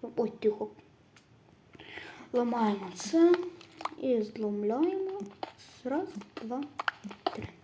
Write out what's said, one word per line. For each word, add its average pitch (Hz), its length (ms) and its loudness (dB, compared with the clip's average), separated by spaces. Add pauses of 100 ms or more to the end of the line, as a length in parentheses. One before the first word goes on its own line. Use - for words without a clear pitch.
(160)
Ой, 220 240 0
тихо. 208 280 2 (1600)
Ламаємо 226 640 2
це 339 380 8 (680)
і 240 220 4
зломляємо. 240 960 0 (640)
Раз, 285 240 -2 (340)
два, 240 200 -4 (600)
три. - 260 -4 (160)